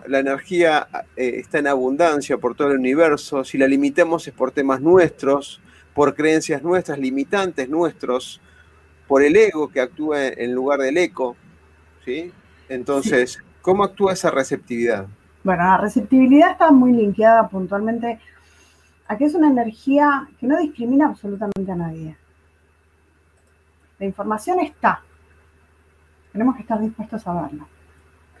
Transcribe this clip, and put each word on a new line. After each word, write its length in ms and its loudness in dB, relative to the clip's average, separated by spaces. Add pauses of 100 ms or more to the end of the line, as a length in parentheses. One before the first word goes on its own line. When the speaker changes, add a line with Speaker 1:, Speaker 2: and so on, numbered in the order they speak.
Speaker 1:
La 120 -2
energía, 680 0 (280)
eh, 220 -4
está 220 -6
en 80 -2
abundancia 720 0
por 180 -4
todo 160 0
el 80 0
universo. 640 0
Si 140 -12
la 100 4
limitamos 600 0
es 60 -14
por 180 -4
temas 300 -2
nuestros, 800 2 (320)
por 200 2
creencias 480 -2
nuestras, 380 -2
limitantes 720 -4
nuestros, 720 -4 (640)
por 140 4
el 160 4
ego 320 2
que 100 -6
actúa 460 -4
en 280 -6
lugar 260 -2
del 180 -2
eco, 400 -4 (640)
¿sí? 300 -10 (340)
Entonces, 680 -2
Speaker 2:
Sí. 60 -18 (220)
Speaker 1:
¿cómo 240 2
actúa 260 -2
esa 180 -2
receptividad? 760 -2 (380)
Speaker 2:
Bueno, 200 0
la 140 4
receptividad 720 4
está 200 4
muy 200 6
linkeada 560 4
puntualmente 720 -6 (880)
a 80 -6
que 100 0
es 100 0
una 120 4
energía 800 0 (100)
que 100 -8
no 100 2
discrimina 480 0
absolutamente 640 -6
a 40 -6
nadie. 420 -10 (1800)
La 60 -6
información 540 -4
está. 420 -2 (1300)
Tenemos 220 -2
que 80 -18
estar 180 -4
dispuestos 440 -8
a 160 -6
verla. 260 -12 (720)